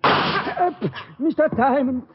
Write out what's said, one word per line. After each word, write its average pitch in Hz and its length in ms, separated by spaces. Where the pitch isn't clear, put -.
Uh, - 680
Mister 302 380
Diamond. 254 460